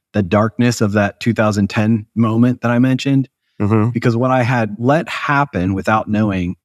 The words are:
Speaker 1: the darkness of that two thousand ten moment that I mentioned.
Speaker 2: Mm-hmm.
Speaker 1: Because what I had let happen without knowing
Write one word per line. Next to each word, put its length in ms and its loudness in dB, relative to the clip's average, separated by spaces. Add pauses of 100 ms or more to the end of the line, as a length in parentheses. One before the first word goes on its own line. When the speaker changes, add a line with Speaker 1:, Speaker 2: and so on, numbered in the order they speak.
(140)
Speaker 1:
the 100 2
darkness 580 0
of 120 2
that 260 0
two 140 0
thousand 360 0
ten 360 0 (100)
moment 460 2
that 100 0
I 80 2
mentioned. 500 0 (320)
Speaker 2:
Mm-hmm. 300 2
Speaker 1:
Because 260 0
what 140 0
I 120 2
had 360 -2
let 280 0
happen 680 -2
without 340 -2
knowing 560 -2